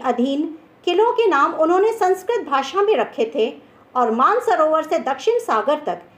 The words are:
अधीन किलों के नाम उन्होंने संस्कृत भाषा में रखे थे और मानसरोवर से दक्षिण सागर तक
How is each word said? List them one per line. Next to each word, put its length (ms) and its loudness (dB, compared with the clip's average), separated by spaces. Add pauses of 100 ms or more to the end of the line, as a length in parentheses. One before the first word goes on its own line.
अधीन 540 -2 (260)
किलों 280 2
के 140 2
नाम 280 2
उन्होंने 380 2
संस्कृत 540 -2
भाषा 360 -2
में 140 2
रखे 380 -4
थे 200 -2 (420)
और 140 2
मानसरोवर 720 2
से 160 -2
दक्षिण 400 0
सागर 480 0
तक 160 -6 (160)